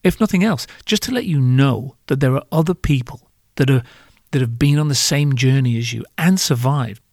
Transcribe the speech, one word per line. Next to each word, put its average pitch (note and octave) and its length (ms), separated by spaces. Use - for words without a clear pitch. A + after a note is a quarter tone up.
If F#3 160
nothing G3+ 240
else, F3+ 220
just - 180
to B3 80
let B3 140
you D3+ 140
know B2+ 560
that C3+ 140
there C3 140
are C#3 180
other E3 220
people - 560
that C#3 120
are, C3 140
that C#3 100
have A#2 180
been D3 200
on D3+ 100
the C#3 60
same C#3+ 400
journey C3 420
as A#2 160
you A#2 120
and F#3 220
survived. B2+ 640